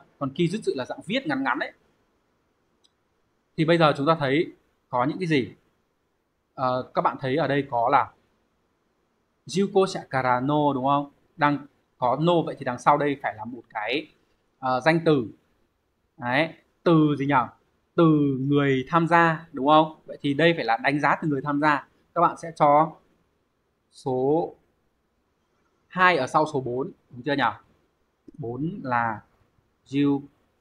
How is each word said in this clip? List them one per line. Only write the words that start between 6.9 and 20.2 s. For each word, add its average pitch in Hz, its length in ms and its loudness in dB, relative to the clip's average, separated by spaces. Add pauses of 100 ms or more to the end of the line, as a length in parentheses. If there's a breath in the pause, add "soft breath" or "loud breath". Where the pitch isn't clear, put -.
các - 80 -2
bạn - 180 -2
thấy 131 160 -4
ở 151 120 0
đây 139 220 -2
có 120 200 0
là 127 220 2 (1300)
Juko 190 400 0
Shakara 127 540 -2
no, 147 340 0
đúng 131 120 -4
không? 143 260 0 (260)
Đang 147 280 0 (320)
có 127 240 0
no, 170 240 2
vậy 147 140 -10
thì 139 60 -12
đằng - 140 -6
sau 147 180 2
đây 143 240 -2
phải 107 140 -6
là 107 100 -14
một 117 240 -14
cái, 120 420 -6 (480)
ờ, 127 200 -2
danh 160 260 2
từ. 139 220 2 (920)
Đấy, 139 360 -2 (300)
từ 156 340 4
gì 139 80 -4
nhỉ? 143 80 0 (640)
Từ 147 440 4
người 139 500 0
tham 165 180 2
gia, 165 440 2
đúng 135 160 -4
không? 156 380 4
Vậy - 160 -14